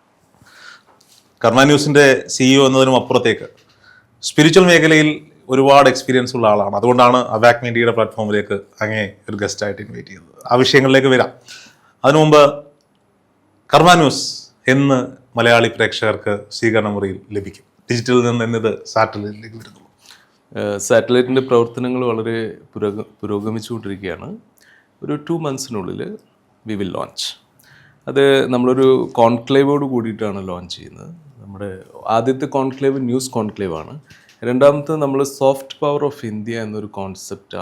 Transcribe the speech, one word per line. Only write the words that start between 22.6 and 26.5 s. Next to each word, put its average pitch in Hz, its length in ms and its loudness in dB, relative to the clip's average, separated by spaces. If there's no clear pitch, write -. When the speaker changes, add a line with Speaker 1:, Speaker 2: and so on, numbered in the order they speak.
Speaker 2:
പുരോഗ-, 104 340 -8
പുരോഗമിച്ചുകൊണ്ടിരിക്കുകയാണ്. 104 1080 -8
ഒരു 147 100 -6
ടു 165 60 -4
മന്ത്സിനുള്ളിൽ 110 560 -10